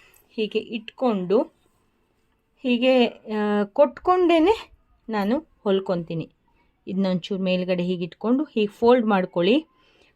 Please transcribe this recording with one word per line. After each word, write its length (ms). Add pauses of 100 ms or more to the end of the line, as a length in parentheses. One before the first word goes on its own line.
(300)
ಹೀಗೆ 300
ಇಟ್ಕೊಂಡು 840 (1200)
ಹೀಗೆ, 440
ಆ, 560
ಕೊಟ್ಕೊಂಡೇ 760 (720)
ನಾನು 300 (240)
ಹೊಲ್ಕೊತೀನಿ. 680 (580)
ಇದನ್ನ 200
ಒಂಚೂರು 360
ಮೇಲ್ಗಡೆ 400
ಹೀಗೆ 220
ಇಟ್ಕೊಂಡು 380
ಹೀಗೆ 280
ಫೋಲ್ಡ್ 340
ಮಾಡ್ಕೊಳ್ಳಿ. 600 (500)